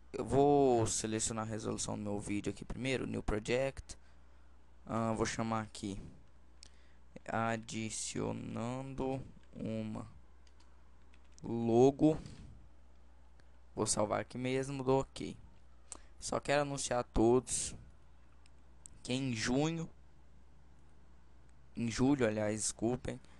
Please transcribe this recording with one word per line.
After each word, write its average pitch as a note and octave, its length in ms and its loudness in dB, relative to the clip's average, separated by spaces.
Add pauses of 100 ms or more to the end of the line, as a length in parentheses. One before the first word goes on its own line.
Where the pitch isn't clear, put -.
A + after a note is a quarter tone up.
(120)
Eu - 120 -2
vou C3 640 8
selecionar A2 580 -2
a - 20 -6
resolução A2 480 -4
do G#2+ 60 -4
meu G#2 160 -2
vídeo G2+ 320 -2
aqui - 140 -8
primeiro, B2+ 420 -2
New A2 160 -4
Project. A#2+ 720 -2 (920)
Ah, A2+ 280 0
vou A2 100 2
chamar A2+ 380 0
aqui G2+ 360 -8 (1300)
adicionando A2+ 1900 -4 (360)
uma A2 520 -6 (1400)
logo. A#2+ 760 6 (1600)
Vou G#2+ 120 -2
salvar G#2 340 2
aqui A2 160 -8
mesmo, C3 480 -2
dou C3 160 4
ok. - 340 -6 (840)
Só - 180 -2
quero C#3+ 220 4
anunciar C#3 400 0
a - 20 0
todos - 720 4 (1300)
que B2 120 -4
em C3 200 0
junho, C#3+ 540 0 (1900)
em A#2 160 0
julho, B2+ 360 6
aliás, G#2+ 340 2
desculpem, B2 580 -2 (220)